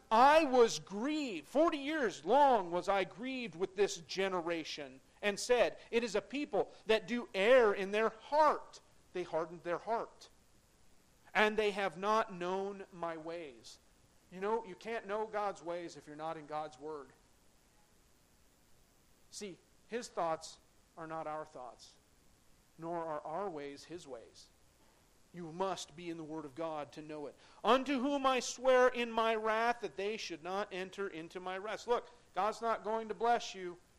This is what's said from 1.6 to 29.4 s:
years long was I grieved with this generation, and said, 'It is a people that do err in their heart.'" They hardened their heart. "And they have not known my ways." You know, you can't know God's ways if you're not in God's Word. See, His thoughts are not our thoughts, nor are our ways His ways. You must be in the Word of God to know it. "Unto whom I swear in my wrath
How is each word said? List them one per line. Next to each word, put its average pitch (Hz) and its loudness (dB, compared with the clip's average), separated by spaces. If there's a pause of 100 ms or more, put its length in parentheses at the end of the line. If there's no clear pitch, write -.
years 277 -4
long 233 6
was 175 -2
I 196 2
grieved 240 -8
with 180 -4
this 196 2
generation, 165 -4 (220)
and 202 0
said, 226 4 (160)
'It 233 2
is 202 -6
a - 2
people 247 -2 (160)
that 208 4
do 240 -4
err 214 8
in 196 -4
their 214 2 (160)
heart.'" 294 2 (340)
They 185 -4
hardened 165 -4
their 170 -2
heart. 202 -6 (1080)
"And 214 4
they 214 2
have 196 -4
not 208 0
known 190 -6
my 170 -8
ways." 156 -12 (540)
You 185 -12
know, 226 -2
you 180 -14
can't 214 -8
know 214 -4
God's 202 -4
ways 170 -8
if 139 -20
you're 151 -14
not 160 -8
in 151 -14
God's 151 -8
Word. 143 -12 (2250)
See, 190 -12 (280)
His 233 -6
thoughts 165 -2 (400)
are 165 -10
not 160 -8
our 156 -6
thoughts, 123 -16 (840)
nor 165 -6
are 151 -6
our 180 -4
ways 143 -10
His 156 -14
ways. 113 -16 (840)
You 170 -10
must 175 -4
be 175 -10
in 165 -8
the 160 -10
Word 151 -10
of 135 -14
God 156 -6
to 156 -14
know 151 -10
it. - -14 (280)
"Unto 254 4
whom 277 0
I 262 4
swear 254 4
in 240 0
my 226 2
wrath 220 0